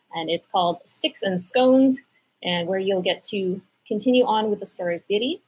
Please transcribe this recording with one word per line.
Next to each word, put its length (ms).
and 160
it's 160
called 380
Sticks 380
and 180
Scones, 600
and 260
where 100
you'll 240
get 220
to 360
continue 380
on 260
with 100
the 60
story 300
of 120
Biddy. 400